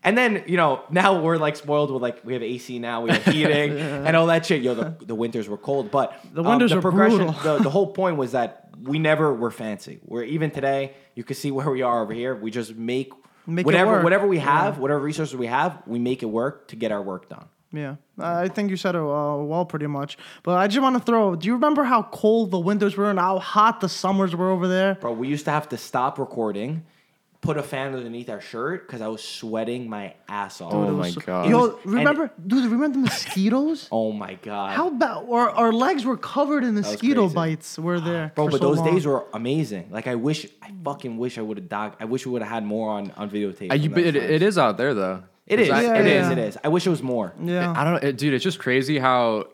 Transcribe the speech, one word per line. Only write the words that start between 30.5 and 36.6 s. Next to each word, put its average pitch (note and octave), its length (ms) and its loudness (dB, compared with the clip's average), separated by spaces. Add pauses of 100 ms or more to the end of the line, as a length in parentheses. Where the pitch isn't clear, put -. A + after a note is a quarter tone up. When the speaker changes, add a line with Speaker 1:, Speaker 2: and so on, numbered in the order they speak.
Speaker 1:
off. F2 120 -10
Speaker 2:
Dude, G#2 80 0
it G#2 40 2
Speaker 3:
Oh G2 120 0
Speaker 2:
was - 20 -2 (100)
Speaker 3:
my - 40 -2
Speaker 2:
so, F2 100 -8
Speaker 3:
God. F2+ 280 0
Speaker 2:
yo, A#3 340 4
Speaker 1:
And G3 100 -4
Speaker 2:
remember, D4 380 2 (140)
dude, B3 260 2
remember C4 260 0
the C4+ 60 0
mosquitoes? B3+ 880 0
Speaker 1:
<laughs> - 20 -8
Oh A2 200 0
my G2 300 -8
God. G2+ 320 -6
Speaker 2:
How E4+ 160 0
bad? B3 400 -2
Our, A#3+ 220 4
our A#3 200 2
legs C4 320 0
were A#3+ 140 -2
covered C#4+ 460 -2